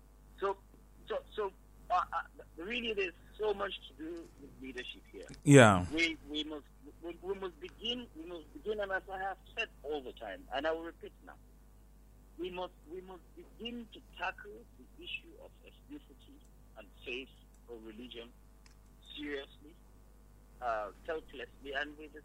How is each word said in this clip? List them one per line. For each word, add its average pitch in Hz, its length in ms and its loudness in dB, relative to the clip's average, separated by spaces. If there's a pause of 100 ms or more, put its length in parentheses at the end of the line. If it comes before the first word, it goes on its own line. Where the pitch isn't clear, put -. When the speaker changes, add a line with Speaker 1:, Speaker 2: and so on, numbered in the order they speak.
(400)
Speaker 1:
So, 196 160 2 (500)
so, 208 120 -2 (180)
so, 202 160 0 (380)
uh, - 60 8
uh, - 680 0
really 233 300 0
there's 190 180 2 (260)
so 214 140 4
much 196 200 0 (160)
to - 140 -12
do 160 80 -4 (300)
with 139 100 -14 (120)
leadership 123 400 -8 (100)
here. - 140 -12 (180)
Speaker 2:
Yeah. 110 480 12
Speaker 1:
We, 165 240 4 (140)
we 151 140 0
must, 156 200 -6 (400)
we, 170 160 -6
we 180 140 -4
must 185 260 -6
begin, 233 460 -4 (100)
we 160 140 -10
must 165 240 -10
begin, 208 260 -2
and 196 100 0
as 190 120 2 (100)
I 190 60 -4
have 190 180 -2 (220)
said 220 100 0 (140)
all 147 180 -2
the 123 120 -8
time, 95 280 -6 (140)
and 139 120 2
I 160 60 4
will 165 120 -2
repeat 170 280 -12 (140)
now, - 80 -14 (1040)
we 175 100 0
must, 180 240 -2 (180)
we 185 120 -6
must 185 180 -12 (160)
begin 233 560 -8
to 170 80 -14 (180)
tackle 185 380 -2 (220)
the - 260 -16
issue - 400 -8
of - 60 -16 (180)
ethnicity - 720 -16 (380)
and 214 80 -14 (180)
faith 127 240 -4 (400)
or 120 160 -8
religion 117 440 -10 (840)
seriously, 147 600 -6 (840)
uh, 110 240 4 (200)
selflessly, 139 720 -6
and 147 200 0
with 151 160 -12
the 151 100 -12